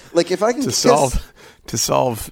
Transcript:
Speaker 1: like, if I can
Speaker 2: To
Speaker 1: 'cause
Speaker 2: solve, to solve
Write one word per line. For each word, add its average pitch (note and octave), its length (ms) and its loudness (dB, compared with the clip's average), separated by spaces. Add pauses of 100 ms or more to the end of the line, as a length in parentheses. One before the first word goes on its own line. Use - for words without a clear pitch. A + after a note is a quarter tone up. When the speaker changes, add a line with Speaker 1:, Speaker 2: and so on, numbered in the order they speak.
(120)
Speaker 1:
like, E3+ 180 0
if F#3 100 -2
I A3 120 0
can B3 80 -6
Speaker 2:
To C4 80 -4
Speaker 1:
'cause - 80 -4
Speaker 2:
solve, - 560 2 (340)
to - 100 -8
solve C3 560 -2